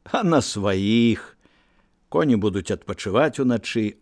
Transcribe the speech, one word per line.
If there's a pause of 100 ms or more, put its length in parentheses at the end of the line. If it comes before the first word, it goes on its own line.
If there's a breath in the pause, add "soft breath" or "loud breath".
а
на
сваіх. (880)
Коні
будуць
адпачываць
уначы,